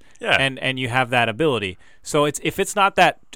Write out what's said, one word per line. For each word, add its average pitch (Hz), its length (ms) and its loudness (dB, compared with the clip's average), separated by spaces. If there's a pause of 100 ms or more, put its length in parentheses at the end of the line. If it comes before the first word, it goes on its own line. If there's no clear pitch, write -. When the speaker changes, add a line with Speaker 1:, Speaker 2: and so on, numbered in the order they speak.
(200)
Speaker 1:
Yeah. 196 180 0
Speaker 2:
And, 135 220 0
and 131 180 -4
you 127 100 -4
have 120 220 0
that 120 180 2
ability. 110 480 -2 (280)
So 147 220 0
it's, 147 180 -4
if 165 160 -4
it's 196 160 -4
not 196 180 2
that 170 240 4 (180)